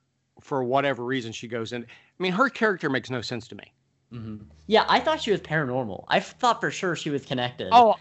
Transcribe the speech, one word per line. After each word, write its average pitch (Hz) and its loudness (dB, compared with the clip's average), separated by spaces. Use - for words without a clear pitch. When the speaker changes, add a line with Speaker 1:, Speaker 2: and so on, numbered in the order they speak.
Speaker 1:
for 135 -4
whatever 131 0
reason, 120 -4
she 120 -12
goes 113 -6
in. 123 -8
I - -16
mean, 185 0
her 226 2
character 196 0
makes 131 -2
no 127 -4
sense 113 -8
to 101 -16
me. - -20
Speaker 2:
Mm-hmm. 110 -12
Yeah, 208 6
I 196 6
thought 311 0
she 233 0
was 180 2
paranormal. 131 -4
I 156 4
f-, - -4
thought 226 2
for 160 -2
sure 165 -4
she - -6
was 143 -4
connected 123 -6
Speaker 1:
Oh, 226 8